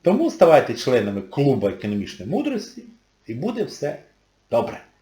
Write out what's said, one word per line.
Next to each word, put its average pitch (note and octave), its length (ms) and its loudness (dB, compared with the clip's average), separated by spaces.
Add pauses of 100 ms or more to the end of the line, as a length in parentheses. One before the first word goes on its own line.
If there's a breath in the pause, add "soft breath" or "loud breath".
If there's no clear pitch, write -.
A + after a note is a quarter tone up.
Тому C4 280 2
ставайте D3+ 440 6
членами G2+ 480 0
клубу B2+ 460 0
економічної G2+ 640 -6
мудрості, B3 520 -6 (440)
і A2+ 80 -8
буде G#3 300 -6
все - 340 -8 (520)
добре. - 340 -2 (180)